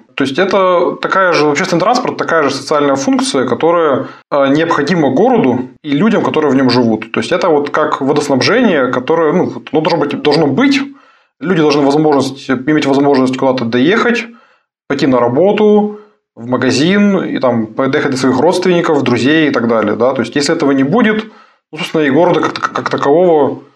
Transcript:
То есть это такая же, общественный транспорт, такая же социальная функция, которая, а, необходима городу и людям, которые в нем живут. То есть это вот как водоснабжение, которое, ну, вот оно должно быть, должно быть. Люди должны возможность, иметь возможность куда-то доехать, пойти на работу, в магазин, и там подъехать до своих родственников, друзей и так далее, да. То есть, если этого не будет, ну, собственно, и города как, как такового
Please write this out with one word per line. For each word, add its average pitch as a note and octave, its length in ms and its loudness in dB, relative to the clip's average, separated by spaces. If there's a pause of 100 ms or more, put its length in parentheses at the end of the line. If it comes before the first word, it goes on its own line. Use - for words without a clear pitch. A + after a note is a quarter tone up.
(140)
То C#3 100 -2
есть C3+ 140 -4
это F#3 640 0
такая F3+ 320 0
же, D3+ 160 2
общественный E3 320 0
транспорт, G3 380 0
такая D#3 240 0
же C#3+ 80 0
социальная C#3+ 460 -2
функция, B3 520 -2
которая, D3+ 600 0 (220)
а, C#3 180 0
необходима D#3 640 0
городу E3 580 0 (120)
и D3 100 -6
людям, F#3 300 2
которые C#3+ 300 0
в C3 40 2
нем C3+ 120 2
живут. A#2 440 0
То A2+ 80 -2
есть A#2 120 -4
это F3+ 160 0
вот C#3+ 220 0
как D3+ 320 -2
водоснабжение, C#3+ 840 0
которое, D3+ 440 0
ну, E3+ 140 0
вот - 260 -12
оно D#3 80 2
должно E3+ 180 0
быть, - 240 -4
должно D3+ 240 2
быть. B3 320 2 (640)
Люди D3+ 220 -2
должны D3 180 2
возможность, C#3+ 680 0
иметь C#3+ 340 0
возможность C3 540 2
куда-то B2+ 260 0
доехать, F3 640 0 (640)
пойти C#3+ 180 -2
на B2+ 120 2
работу, G#3 800 2 (360)
в A#2 100 -14
магазин, E3 800 0
и - 140 -6
там A#2 280 0
подъехать C3+ 440 -2
до C3 80 -4
своих B2+ 200 0
родственников, E3+ 640 0
друзей C3 460 2
и - 20 0
так A#2 180 -2
далее, G#2+ 280 0
да. B2 160 0
То C3 80 -4
есть, - 160 -6
если D3 180 0
этого C#3 160 0
не C3+ 140 2
будет, G#3+ 400 0 (480)
ну, D#3 60 -16
собственно, D#3 240 -2
и C#3+ 80 2
города E3 300 2
как, D#3 200 -4
как - 300 -6
такового D3 720 2 (140)